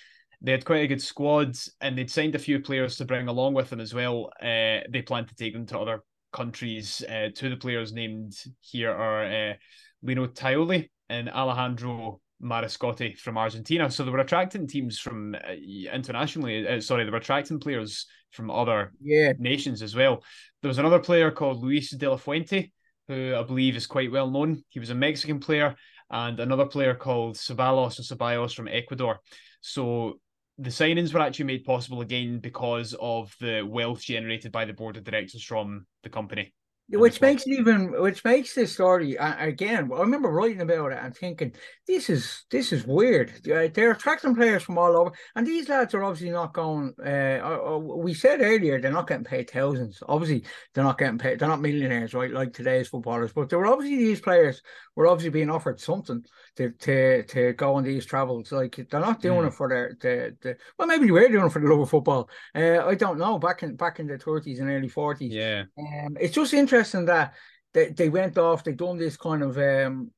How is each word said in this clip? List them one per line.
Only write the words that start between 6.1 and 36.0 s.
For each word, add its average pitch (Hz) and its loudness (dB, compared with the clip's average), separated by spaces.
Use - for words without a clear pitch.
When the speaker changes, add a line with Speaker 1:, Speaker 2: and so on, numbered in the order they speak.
Speaker 1:
countries. 117 -10
Uh, 110 -4
two - -10
of 131 -4
the 123 -8
players 117 -6
named 110 -10
here 117 -4
are, 107 -2
uh, 104 -2
Lino 127 -2
Taioli 156 0
and 120 -8
Alejandro 123 -4
Mariscotti 117 -6
from 113 -8
Argentina. 113 -2
So 135 -6
they 127 -4
were 131 0
attracting 175 -2
teams 127 -6
from, 107 -10
uh, - -12
internationally. 110 -6
Uh, 117 -2
sorry, 120 -2
they 107 -6
were 113 -4
attracting 143 -2
players 110 -8
from 113 -10
other 110 0
Speaker 2:
Yeah. 147 4
Speaker 1:
nations 127 -2
as 107 -10
well. 127 4
There 147 -4
was 127 -2
another 160 6
player 165 4
called 135 -2
Luis 139 -2
de 139 -4
la 131 0
Fuente, 165 -4
who 131 -4
I 117 -2
believe 131 0
is 117 -6
quite 131 -2
well 135 0
known. 147 0
He - -12
was 117 -10
a 123 -4
Mexican 143 -2
player, 147 0
and 117 -6
another 131 2
player 135 0
called 120 -2
Ceballos 127 0
or 123 -14
Ceballos 120 -4
from 113 -12
Ecuador. 120 -4
So 120 -4
the 127 -8
signings 160 2
were 165 2
actually 175 -2
made 131 -6
possible 127 -4
again 120 -4
because 117 -6
of 113 -6
the 113 -2
wealth 117 -4
generated 113 -6
by 113 -2
the 107 -12
board 110 -10
of 104 -16
directors 104 -6
from 101 -6